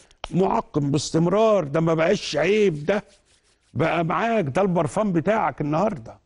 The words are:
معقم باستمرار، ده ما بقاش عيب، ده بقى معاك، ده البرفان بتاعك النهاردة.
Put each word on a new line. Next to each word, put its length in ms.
معقم 600
باستمرار، 720
ده 180
ما 120
بقاش 420
عيب، 500
ده 180
بقى 320
معاك، 400
ده 160
البرفان 520
بتاعك 480
النهاردة. 640